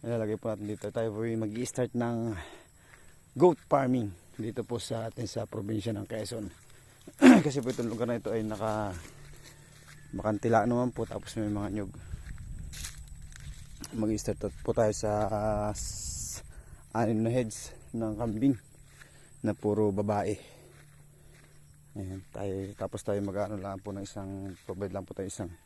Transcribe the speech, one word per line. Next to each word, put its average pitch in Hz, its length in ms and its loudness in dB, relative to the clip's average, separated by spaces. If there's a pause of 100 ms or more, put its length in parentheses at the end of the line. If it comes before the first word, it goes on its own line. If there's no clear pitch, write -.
Ilalagay 110 400 0
po - 80 -4
natin 104 160 -2
dito. 104 240 -4
Tayo 113 240 0
po 110 160 -2
yung 113 160 0
mag-i-start 120 480 -2
ng 117 400 0 (1040)
goat 156 320 8
farming 127 400 4 (320)
dito 110 240 -4
po 117 160 -4
sa 113 320 -4
atin 120 160 -6
sa 110 160 -4
probinsya 107 480 -4
ng 104 160 -4
Quezon. 110 400 -6 (720)
<clears throat> 247 240 12
Kasi 139 160 2
po 120 80 -2
itong 123 160 0
lugar 113 240 0
na 120 80 0
ito 107 160 -4
ay 110 160 0
naka-, 107 480 -2 (1200)
makantila 107 480 4
naman 123 240 2
po, 117 160 -2
tapos - 320 -8
may 107 160 0
mga 101 160 -2
nyug. 98 240 -4 (2000)
Mag-i-start 107 400 0 (240)
po 120 80 0
tayo 110 240 4
sa, 104 320 2
ah, 104 480 0
s-, - 640 -8 (560)
anim 110 240 2
na 113 80 2
heads 117 480 -2 (160)
ng 110 240 -2
kambing 117 400 2 (880)
na 110 80 4
puro 104 400 4
babae. 104 400 2 (1700)
Ayan, 95 320 -8
tayo, 98 400 -4
tapos - 320 -6
tayo 101 160 0
mag-ano 101 400 -2
lang 98 240 -6
po 101 80 -6
ng 98 80 -6
isang, 98 640 -8
provide 95 320 -6
lang 95 80 -6
po - 80 -14
tayo 98 160 -6
isang 90 240 -8 (140)